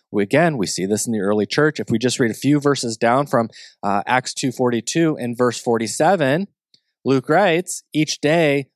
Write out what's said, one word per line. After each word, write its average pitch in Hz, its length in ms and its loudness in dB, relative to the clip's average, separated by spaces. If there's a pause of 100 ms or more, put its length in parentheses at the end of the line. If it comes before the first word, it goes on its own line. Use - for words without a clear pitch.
We, 101 140 0
again, 151 340 2
we 92 100 -2
see 92 180 -4
this 104 200 -2
in 123 60 -4
the 110 80 -2
early 101 260 0
church. 147 360 0
If - 80 -8
we 127 100 0
just 120 180 0
read 117 140 2
a - 20 -4
few 151 280 0
verses 135 340 0
down 127 320 2
from, 117 220 0 (340)
uh, 101 240 -2
Acts 123 260 -2
two 131 200 -4
forty-two 131 640 -2
in 120 180 -6
verse 123 240 0
forty-seven, 143 880 0 (560)
Luke 131 240 0
writes, 175 560 2 (100)
"Each 151 280 -2
day 147 540 2